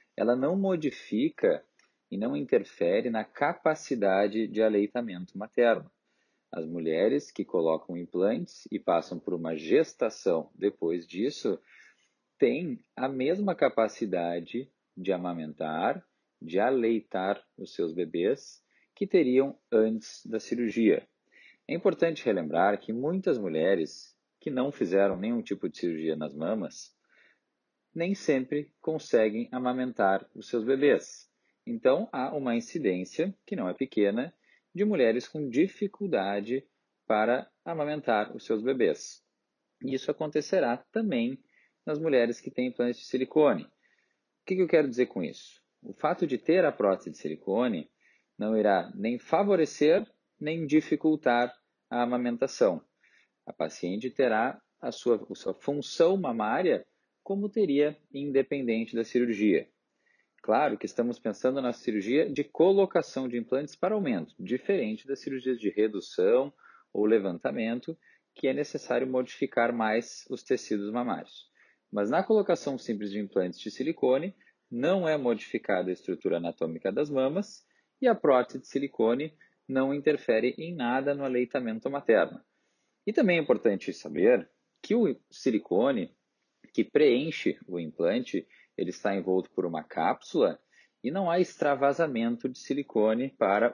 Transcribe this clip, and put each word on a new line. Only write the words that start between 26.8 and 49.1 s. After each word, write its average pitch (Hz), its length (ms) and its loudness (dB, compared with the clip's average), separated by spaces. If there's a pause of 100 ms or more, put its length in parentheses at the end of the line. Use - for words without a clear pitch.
nem 170 180 -2
sempre 147 560 0 (120)
conseguem 117 720 0
amamentar 123 840 0
os - 140 -18
seus 113 160 -2
bebês. 135 640 2 (340)
Então, 127 460 0
há 139 240 -4
uma 131 200 -2
incidência, 120 800 -2 (120)
que 208 100 -8
não 104 140 -4
é 90 40 -4
pequena, 117 600 -2 (400)
de 180 100 -2
mulheres 127 440 2
com 151 220 -8
dificuldade 127 1160 -2 (400)
para 113 420 2 (140)
amamentar 147 720 -2
os - 100 -16
seus 110 160 -2
bebês. 117 640 -2 (580)
Isso 131 300 -4
acontecerá 147 680 0 (140)
também 135 500 -2 (440)
nas 151 120 -4
mulheres 131 440 2
que - 100 -14
têm 127 160 -2
implantes 120 320 -2
de - 80 -18
silicone. 131 560 2
O - 60 -20 (760)
que 190 100 -2
que 185 60 2
eu 175 60 2
quero 151 220 4
dizer 120 160 2
com - 180 -4
isso? - 400 -14 (180)
O 110 120 -16
fato 165 340 -2
de 135 100 -2
ter 170 280 4
a 143 60 2
prótese 95 400 0
de - 60 -16
silicone 95 720 -2 (480)
não 110 200 -2
irá 98 360 4
nem 110 240 -4